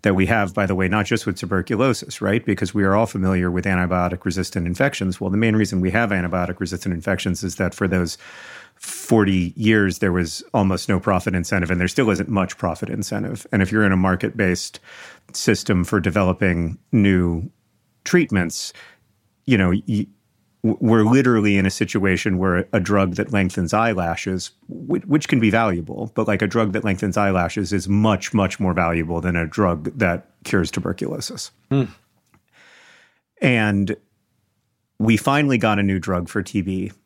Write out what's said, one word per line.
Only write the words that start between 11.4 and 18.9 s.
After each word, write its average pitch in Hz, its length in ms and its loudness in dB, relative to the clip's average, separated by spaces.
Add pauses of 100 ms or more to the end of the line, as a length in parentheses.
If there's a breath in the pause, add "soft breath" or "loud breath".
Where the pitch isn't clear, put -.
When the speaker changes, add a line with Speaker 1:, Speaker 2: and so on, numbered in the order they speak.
Speaker 1:
and 90 80 0
there 90 80 0
still 113 240 2
isn't 92 200 -2
much 95 260 -2
profit 85 320 -4
incentive. 104 640 -8
And 101 80 0
if 95 100 2
you're 107 140 2
in 95 80 4
a 92 40 2
market-based 92 840 -2 (540 loud breath)
system 98 500 0
for 101 160 0
developing 87 760 0 (120)
new 92 600 2 (540)
treatments, 98 680 0 (720 loud breath)